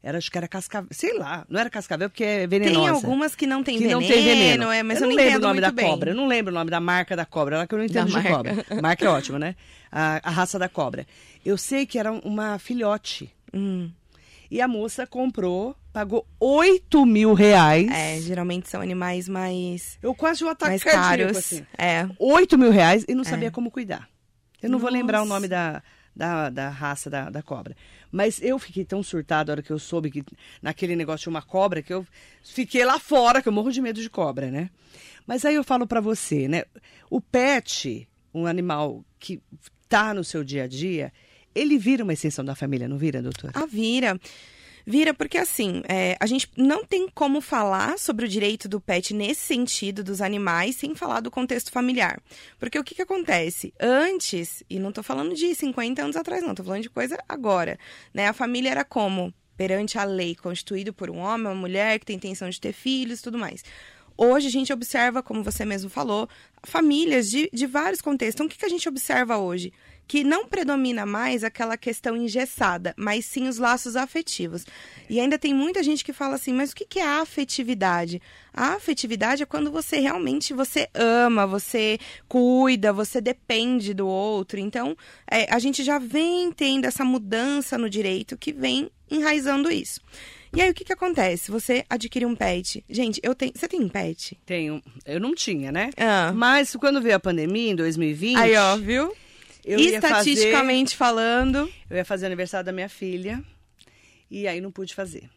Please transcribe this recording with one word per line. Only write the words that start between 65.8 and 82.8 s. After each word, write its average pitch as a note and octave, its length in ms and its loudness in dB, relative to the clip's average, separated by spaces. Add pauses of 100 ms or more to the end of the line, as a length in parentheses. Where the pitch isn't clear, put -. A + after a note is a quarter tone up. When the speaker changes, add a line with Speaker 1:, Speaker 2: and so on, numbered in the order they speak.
Speaker 2:
falou, A3 380 -2 (360)
famílias D4 640 2
de, C#4+ 240 0
de B3+ 140 -2
vários D#4 340 -2
contextos. B3+ 340 -2
Então, D4+ 120 -2
o - 20 -4
que - 80 -12
que - 80 -6
a F#4+ 40 0
gente E4+ 200 -2
observa B3 480 0
hoje? F3+ 340 -4 (360)
Que C#4+ 160 0
não E4+ 240 2
predomina C4 580 -2
mais A3+ 380 -2
aquela A3+ 340 -4
questão A#3 400 -4
engessada, G#3 800 -2
mas G#3 280 -4
sim C4 220 -4
os A#3+ 120 -4
laços B3 360 0
afetivos. F#3+ 720 -6 (440)
E A3 100 0
ainda C#4+ 180 2
tem C#4+ 160 0
muita E4 300 0
gente D4+ 200 0
que C#4+ 100 -8
fala C4+ 220 -4
assim, C4+ 180 -6
"Mas C4+ 180 0
o - 40 -16
que - 100 -10
que - 120 -8
é F4+ 80 0
a D4 160 0
afetividade?" F#3+ 1000 -2 (340)
A C#4 220 0
afetividade B3+ 680 -2
é - 20 -2
quando D4 240 -2
você D4+ 300 -4
realmente, D4 540 0
você C4 420 -2
ama, A#3 500 4
você G#3+ 540 -2 (280)
cuida, B3+ 640 4